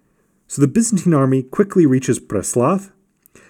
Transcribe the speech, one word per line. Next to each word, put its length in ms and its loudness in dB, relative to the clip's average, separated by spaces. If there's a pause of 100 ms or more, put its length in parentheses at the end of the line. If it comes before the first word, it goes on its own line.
(460)
So 140 -6
the 80 4
Byzantine 460 0
army 280 0
quickly 440 0
reaches 340 0
Preslav 720 -4 (580)